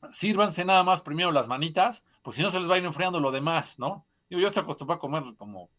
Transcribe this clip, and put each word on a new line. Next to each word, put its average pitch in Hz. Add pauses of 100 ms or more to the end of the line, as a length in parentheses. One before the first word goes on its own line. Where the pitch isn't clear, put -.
Sírvanse 190
nada 185
más 185
primero 165
las 131
manitas, 160 (180)
porque -
si 147
no 196
se 180
les 175
va 180
a -
ir 180
enfriando 175
lo 139
demás, 143
¿no? 151 (240)
Digo, 180
yo 196
estoy 196
acostumbrado 139
a -
comer 147 (140)
como 101